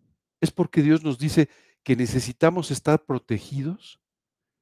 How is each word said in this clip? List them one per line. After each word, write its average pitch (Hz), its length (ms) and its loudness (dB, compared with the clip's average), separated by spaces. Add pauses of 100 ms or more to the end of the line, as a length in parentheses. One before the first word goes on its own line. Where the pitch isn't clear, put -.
(400)
es 160 100 -2
porque 165 320 0
Dios 156 200 4
nos 139 160 -4
dice 151 300 2 (340)
que 127 140 2
necesitamos 127 720 -2
estar 151 340 0
protegidos 135 960 -8 (600)